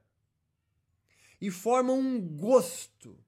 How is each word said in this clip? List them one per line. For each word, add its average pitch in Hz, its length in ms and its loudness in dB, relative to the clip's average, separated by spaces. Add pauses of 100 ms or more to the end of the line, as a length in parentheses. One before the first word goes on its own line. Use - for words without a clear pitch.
(1400)
E 196 100 -6
forma 247 420 0
um 262 280 0
gosto 165 1080 -2